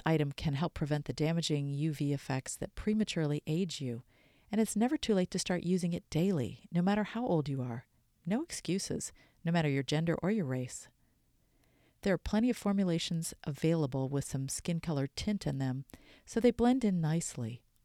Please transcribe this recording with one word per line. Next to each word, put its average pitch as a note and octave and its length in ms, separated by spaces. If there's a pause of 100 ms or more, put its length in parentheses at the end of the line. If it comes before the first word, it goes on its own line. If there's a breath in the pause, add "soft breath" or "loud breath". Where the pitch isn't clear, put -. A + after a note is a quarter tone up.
item D3+ 280
can D#3 200
help D3+ 220
prevent D3 320
the - 80
damaging D3+ 560
U D3 240
V C#3+ 180
effects C3+ 440
that - 180
prematurely E3+ 720
age D#3+ 340
you, B2 220 (500 soft breath)
and G#3 80
it's G#3+ 160
never B3+ 220
too - 160
late F3+ 160
to F#3 80
start - 260
using F3 300
it - 160
daily, D#3 600
no F3 120
matter G3+ 220
how A#3 200
old D#3 240
you C3+ 140
are. B2 240 (400)
No A3 160
excuses, - 680 (320 soft breath)
no E3+ 100
matter D#3+ 180
your C3+ 120
gender D#3+ 400
or F3+ 80
your G#3+ 140
race. B2+ 440 (1160 soft breath)
There G3 100
are E3 60
plenty A#3 320
of A3 80
formulations F3 720 (120)
available C#3+ 680
with C#3 160
some C3+ 240
skin E3+ 300
color C#3 360
tint G#3 300
in C#3 100
them, C3+ 300 (400 loud breath)
so - 120
they A#3+ 120
blend A#3+ 340
in F#3 160
nicely. D3+ 640 (220)